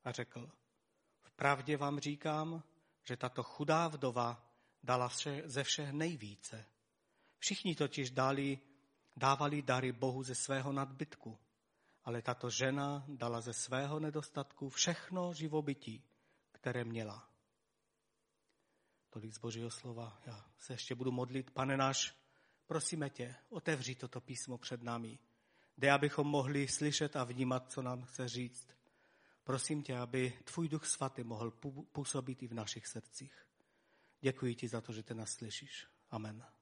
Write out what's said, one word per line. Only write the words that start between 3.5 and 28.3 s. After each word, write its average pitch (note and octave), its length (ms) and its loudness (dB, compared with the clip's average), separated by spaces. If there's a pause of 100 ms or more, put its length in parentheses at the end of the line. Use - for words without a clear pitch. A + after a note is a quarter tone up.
vdova B2 680 0 (280)
dala B2 260 6
vše-, C#3 360 -2
ze C#3 200 0
všech C#3+ 280 0
nejvíce. A2 720 -4 (760)
Všichni F#3+ 360 2
totiž C#3 360 2
dali, C3+ 480 4 (580)
dávali C#3+ 460 6
dary B2+ 300 4
Bohu B2+ 300 0
ze B2+ 120 -4
svého C3+ 380 0
nadbytku, C3+ 640 -4 (680)
ale A#2+ 180 -2
tato B2 280 0
žena C#3 580 2
dala A#2+ 320 -2
ze A2+ 120 -6
svého C#3 480 0
nedostatku D3 680 -4
všechno F3+ 640 0
živobytí, D3 720 -2 (480)
které A#2+ 320 -2
měla." A2+ 440 -6 (1800)
Tolik G#2+ 220 -10
z - 60 -12
Božího A#2 320 -4
slova. A2+ 560 -10
Já G#2 180 -12 (140)
se - 140 -10
ještě B2 220 -4
budu B2+ 180 0
modlit. B2+ 380 -2
Pane C3+ 260 2
náš, C3+ 400 2 (500)
prosíme D3+ 440 -2
tě, B2+ 240 -8 (140)
otevři D3 460 -2
toto B2+ 260 -8
písmo B2 380 -8
před A#2+ 240 -8
námi. A#2 360 -4 (600)
Dej, C#3 120 8
abychom C#3+ 360 6
mohli C#3+ 420 4
slyšet D3 480 2
a C3 80 2
vnímat, B2+ 480 0
co C3+ 100 -4
nám B2+ 200 -2
chce B2 260 -6
říct. B2 400 -6 (760)